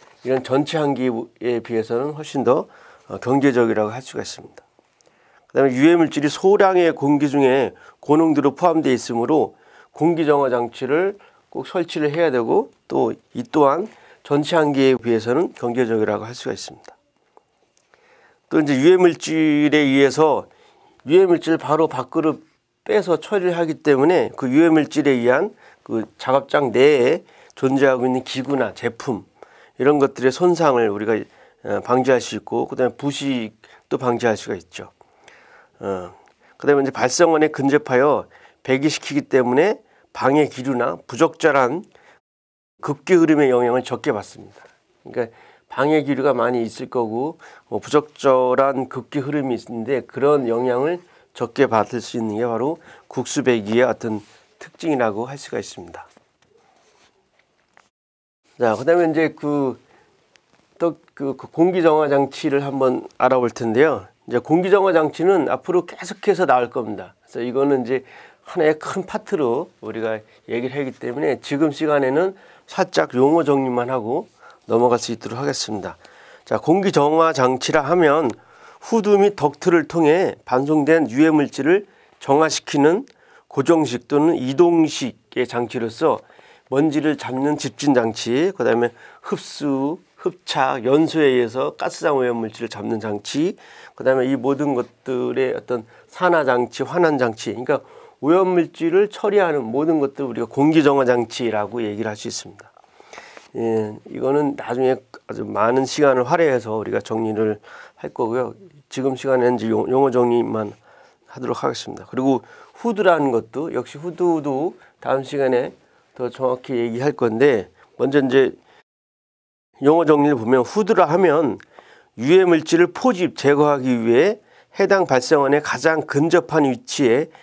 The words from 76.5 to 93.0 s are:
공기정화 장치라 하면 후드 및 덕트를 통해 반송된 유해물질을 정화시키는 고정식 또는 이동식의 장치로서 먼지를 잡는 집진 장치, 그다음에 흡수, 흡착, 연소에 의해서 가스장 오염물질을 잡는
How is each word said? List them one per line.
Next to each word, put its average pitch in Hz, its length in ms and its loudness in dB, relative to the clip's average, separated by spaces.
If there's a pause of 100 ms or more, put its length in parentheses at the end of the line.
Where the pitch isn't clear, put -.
공기정화 160 760 2
장치라 131 500 0
하면 151 460 2 (520)
후드 214 280 -2
및 202 280 4
덕트를 160 500 0
통해 165 480 2 (100)
반송된 143 640 2
유해물질을 151 760 2 (320)
정화시키는 151 880 0 (400)
고정식 139 600 -2
또는 151 260 2
이동식의 139 1120 0
장치로서 120 720 -2 (520)
먼지를 143 480 0
잡는 139 380 -4
집진 143 380 -2
장치, 120 640 0
그다음에 120 340 0 (300)
흡수, 143 800 -6 (220)
흡착, 139 640 -4
연소에 151 400 2
의해서 127 500 0
가스장 - 420 -4
오염물질을 117 520 -4
잡는 110 320 -8